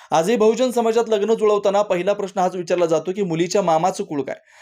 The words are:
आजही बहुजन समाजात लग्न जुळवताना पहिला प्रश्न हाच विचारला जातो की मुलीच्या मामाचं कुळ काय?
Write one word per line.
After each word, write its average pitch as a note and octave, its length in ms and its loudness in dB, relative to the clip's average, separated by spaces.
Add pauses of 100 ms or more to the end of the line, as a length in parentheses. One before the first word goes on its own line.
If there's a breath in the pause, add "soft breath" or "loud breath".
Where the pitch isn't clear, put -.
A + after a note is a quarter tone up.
(100)
आजही E3 260 2
बहुजन A3+ 340 2
समाजात A3+ 380 0
लग्न G#3+ 260 0
जुळवताना G#3 480 2
पहिला F#3+ 300 -2
प्रश्न G3 280 -4
हाच F3+ 140 0
विचारला F3 320 -2
जातो D#3+ 260 -2
की G3 100 -4
मुलीच्या F3+ 400 0
मामाचं F3 420 0
कुळ D3 180 -6
काय? C3 140 -8 (260 loud breath)